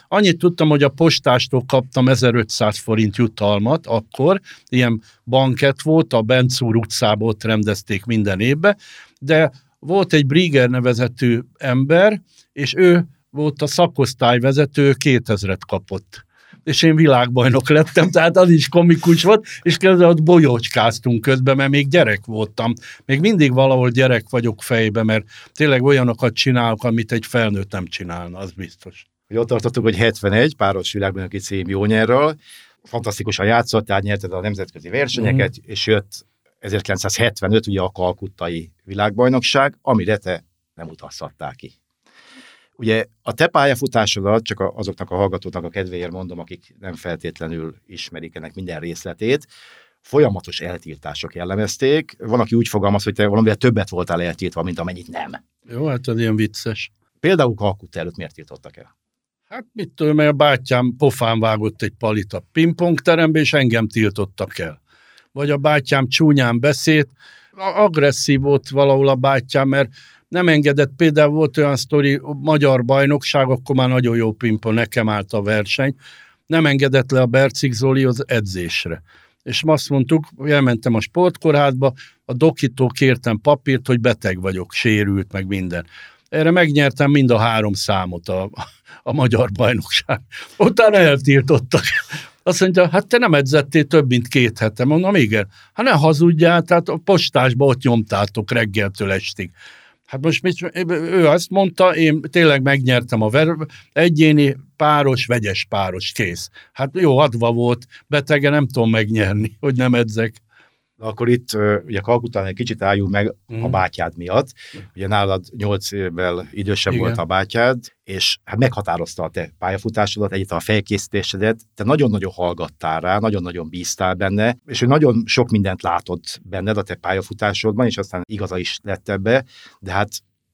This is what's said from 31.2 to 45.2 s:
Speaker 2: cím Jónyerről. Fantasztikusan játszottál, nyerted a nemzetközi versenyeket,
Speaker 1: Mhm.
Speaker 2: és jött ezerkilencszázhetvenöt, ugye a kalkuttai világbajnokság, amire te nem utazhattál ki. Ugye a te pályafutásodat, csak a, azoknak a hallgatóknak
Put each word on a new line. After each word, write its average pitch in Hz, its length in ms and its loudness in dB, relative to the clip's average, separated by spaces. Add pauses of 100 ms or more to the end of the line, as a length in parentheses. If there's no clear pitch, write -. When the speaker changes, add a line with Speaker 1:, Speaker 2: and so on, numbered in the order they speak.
Speaker 2:
cím 95 320 -8
Jónyerről. 110 640 2 (480)
Fantasztikusan 104 600 -6
játszottál, 110 540 0
nyerted 98 340 -6
a 90 80 -8
nemzetközi 92 480 -10
versenyeket, 123 720 -2
Speaker 1:
Mhm. - 100 -20
Speaker 2:
és - 160 -8
jött 104 380 -2 (340)
ezerkilencszázhetvenöt, 104 1080 -2
ugye 95 140 -4
a 90 100 -4
kalkuttai 87 800 -8 (120)
világbajnokság, 123 960 0
amire 107 360 0
te 90 280 -8 (300)
nem 82 120 -16
utazhattál 76 680 -16
ki. - 160 -20 (1040)
Ugye 113 300 0 (160)
a 117 120 -8
te 160 140 2
pályafutásodat, 113 960 0
csak 107 160 -10
a, 95 160 -4
azoknak 98 340 -10
a 90 60 -6
hallgatóknak 92 480 -4